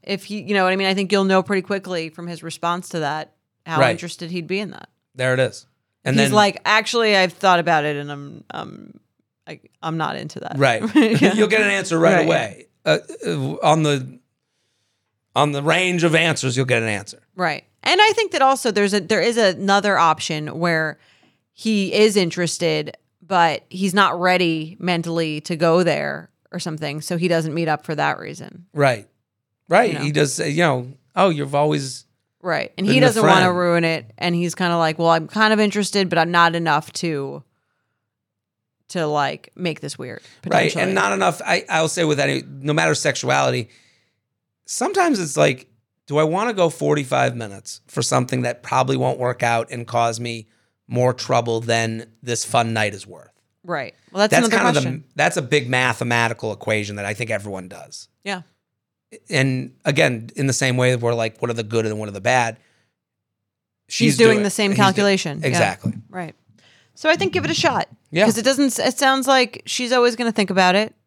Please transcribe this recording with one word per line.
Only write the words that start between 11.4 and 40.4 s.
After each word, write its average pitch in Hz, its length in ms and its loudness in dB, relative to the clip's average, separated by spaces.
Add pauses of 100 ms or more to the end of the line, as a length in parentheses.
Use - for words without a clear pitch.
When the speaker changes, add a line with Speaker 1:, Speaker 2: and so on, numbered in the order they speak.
Speaker 2:
get 220 140 2
an 202 80 0
answer 185 280 -2
right 165 180 6
Speaker 1:
Right, 160 100 2
Speaker 2:
away. 127 400 -4 (200)
Uh, 156 120 2 (280)
uh, 156 360 -4
on 156 200 4
the, 135 360 -2 (1160)
on 143 180 2
the 143 100 -4
range 175 420 0
of 160 100 4
answers, 151 420 0
you'll 131 100 0
get 117 160 0
an 113 60 -2
answer. 101 320 -8 (160)
Speaker 1:
Right. 170 280 -4 (180)
And 359 180 2
I 427 120 6
think 427 200 -2
that 285 100 2
also 262 280 2
there's 202 240 0
a, 208 60 2
there 180 200 0
is 226 160 2
another 196 640 2
option 156 600 0
where 160 400 0 (540)
he 208 400 0
is 208 240 4
interested, 165 800 -2 (260)
but 170 460 0
he's 185 240 -4
not 180 260 2
ready 175 600 0
mentally 165 640 -2
to 175 140 -6
go 165 260 4
there 147 480 -2 (200)
or - 80 -8
something. 156 440 -8
So 175 160 -4
he 180 100 0
doesn't 165 240 0
meet 160 160 -2
up 151 160 -2
for 160 100 -6
that 147 240 -2
reason. - 540 -16
Speaker 2:
Right. 131 340 0 (640)
Right. 202 240 4
Speaker 1:
You 147 60 -6
know? 143 60 -6
Speaker 2:
He 147 80 -2
does 143 200 0
say, 156 160 -4
you 151 140 0
know, 127 260 0 (260)
"Oh, 185 140 4
you've 143 260 -4
always" 143 520 -2 (360)
Speaker 1:
Right. 170 360 -4
And 190 80 -2
Speaker 2:
been 220 80 2
Speaker 1:
he 254 60 4
Speaker 2:
the 254 60 6
Speaker 1:
doesn't 220 160 2
wanna 170 240 6
Speaker 2:
friend. 180 120 0
Speaker 1:
ruin 170 260 2
it. 160 320 -4
And 175 180 -2
he's 170 200 -2
kinda 170 240 0
like, 160 200 0
"Well, 165 120 4
I'm 165 180 2
kind 214 240 2
of 214 80 2
interested, 202 480 0
but 170 100 0
I'm 165 120 2
not 170 240 4
enough 160 400 0
to, 143 480 -6 (1500)
to, 165 180 -4
like, 147 480 -4
make 165 260 -6
this 143 180 -10
weird, 127 240 -12 (240)